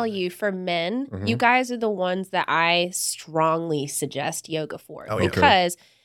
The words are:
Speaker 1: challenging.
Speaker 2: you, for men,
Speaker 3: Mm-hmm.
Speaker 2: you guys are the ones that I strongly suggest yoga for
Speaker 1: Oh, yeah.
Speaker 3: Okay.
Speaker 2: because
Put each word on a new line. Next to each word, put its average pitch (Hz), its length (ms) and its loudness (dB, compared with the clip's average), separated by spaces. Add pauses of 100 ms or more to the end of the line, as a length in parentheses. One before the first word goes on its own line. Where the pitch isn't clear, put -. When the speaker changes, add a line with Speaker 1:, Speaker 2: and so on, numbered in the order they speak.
Speaker 1:
challenging. 214 180 -2
Speaker 2:
you, 180 100 -2
for 202 220 -2
men, 180 540 -2
Speaker 3:
Mm-hmm. 98 200 -8
Speaker 2:
you 233 100 2
guys 247 360 4
are 240 60 -2
the 226 120 0
ones 185 400 -2
that 175 180 0
I 170 440 2
strongly 160 920 0
suggest 139 640 -6
yoga 156 300 -6
for - 300 -16
Speaker 1:
Oh, 110 100 -2
yeah. - 80 2
Speaker 3:
Okay. - 80 -2
Speaker 2:
because 185 420 4 (280)